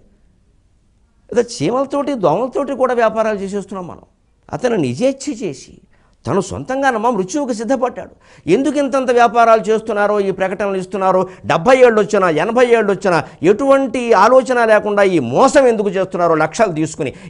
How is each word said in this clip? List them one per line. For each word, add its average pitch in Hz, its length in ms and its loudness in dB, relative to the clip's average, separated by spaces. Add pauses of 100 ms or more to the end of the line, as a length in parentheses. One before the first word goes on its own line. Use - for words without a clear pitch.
(1300)
లేదా 226 80 2
చీమలతోటి, 262 720 -4
దోమలతోటి 240 640 -2
కూడా 254 180 0
వ్యాపారాలు 220 440 0
చేసేస్తున్నాం 190 500 -10
మనం. 110 140 -18 (520)
అతను 240 220 -2
నిజేచ్ఛ 220 580 -2
చేసి 214 440 -12 (500)
తను 170 140 -2
సొంతంగానమ్మా 240 680 -4
మృత్యువుకు 240 440 -4
సిద్ధపడ్డాడు. 233 580 -4 (380)
ఎందుకు 269 280 0
ఇంతంత 269 340 -2
వ్యాపారాలు 233 500 4
చేస్తున్నారో, 208 580 -2
ఈ 196 120 -2
ప్రకటనలు 190 460 -4
ఇస్తున్నారో, 185 500 -2 (180)
డెబ్బై 165 320 2
ఏళ్ళు 240 240 4
వచ్చినా, 190 280 0
ఎనభై 220 380 2
ఏళ్ళు 226 240 2
వచ్చినా 180 320 0 (200)
ఎటువంటి 254 680 2
ఆలోచన 240 520 4
లేకుండా 208 380 2
ఈ 190 160 2
మోసం 233 480 4
ఎందుకు 214 220 0
చేస్తున్నారో 175 460 0
లక్షలు 156 360 0
తీసుకుని 151 420 -6 (160)